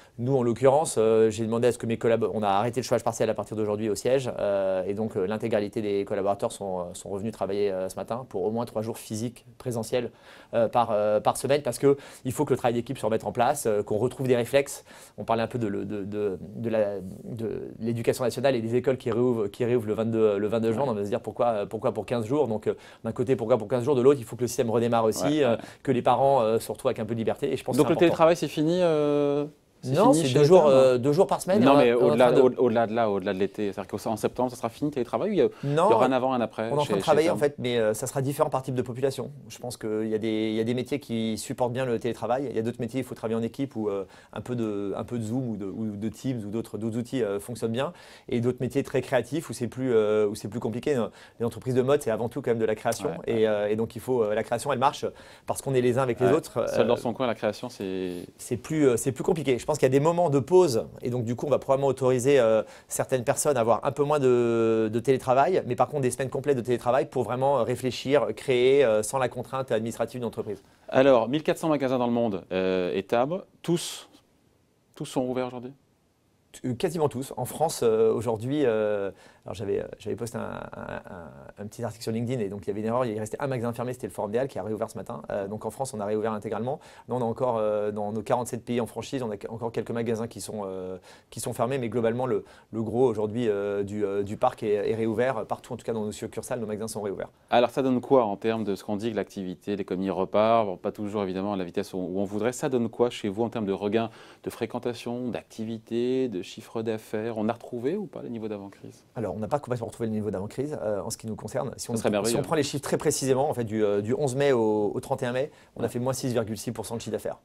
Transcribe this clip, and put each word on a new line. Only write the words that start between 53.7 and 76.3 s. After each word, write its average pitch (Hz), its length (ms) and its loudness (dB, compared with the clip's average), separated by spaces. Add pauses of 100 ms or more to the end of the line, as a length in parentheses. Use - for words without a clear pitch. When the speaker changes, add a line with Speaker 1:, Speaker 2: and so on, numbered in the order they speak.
Speaker 1:
et 110 60 2
donc 110 200 -4
il 107 60 -10
faut, 123 220 2
euh, 104 100 2
la 110 80 0
création, 120 320 -2
elle 123 40 0
marche 127 280 0 (400)
parce - 160 -4
qu'on 139 100 -4
est 127 80 4
les 123 160 4
uns 135 60 2
avec 120 180 -2
les 123 60 4
Speaker 2:
Ouais. 131 80 6
Speaker 1:
autres, 156 340 -2
Speaker 2:
Seul 113 180 2
dans 117 80 2
Speaker 1:
euh, - 40 4
Speaker 2:
son 120 160 -4
coin, 131 120 0
la 110 80 0
création, 110 360 -4
c'est 92 560 -6 (100)
Speaker 1:
c'est - 220 -6
plus, 156 280 0
euh, 117 120 6
c'est 135 140 -2
plus 156 120 -8
compliqué. 139 340 0
Je - 120 -10
pense 151 80 -2
qu'il 143 80 6
y 131 100 4
a - 0 -
des 139 40 6
moments 170 300 4
de 139 100 4
pause, 139 480 4 (120)
et 120 100 -4
donc 120 140 -2
du 120 120 -2
coup, 156 100 -4
on - 20 -4
va 123 120 4
probablement 135 260 2
autoriser, 131 540 4
euh, 110 240 4 (240)
certaines 127 340 -2
personnes 139 340 2
à 120 40 4
avoir 113 240 2
un 135 80 0
peu 147 100 -2
moins 147 160 2
de, 117 760 4
de 117 60 -2
télétravail, 131 640 2
mais 120 120 -4
par 123 100 4
contre 143 160 -4
des 127 80 2
semaines 131 180 -4
complètes 135 280 0
de 117 60 -2
télétravail 123 460 2
pour 127 140 -2
vraiment, 131 380 2
euh, - 20 2
réfléchir, 123 720 0
créer, 131 500 4
euh, 107 200 4
sans 135 140 -4
la 127 100 0
contrainte 127 420 -8
administrative 113 480 -2
d'une 120 80 -6
entreprise. 104 340 -8 (280)
Speaker 2:
Alors, 127 400 6
mille 151 160 -2
quatre 165 140 2
cents 165 100 -2
magasins 131 300 0
dans 120 100 0
le 120 40 0
monde, 117 380 0
euh, 92 440 0
Etam, 123 480 0 (200)
tous, - 460 -4 (880)
tous 151 100 -10
sont 135 160 -4
ouverts 127 240 -4
aujourd'hui ? 127 260 -12 (920)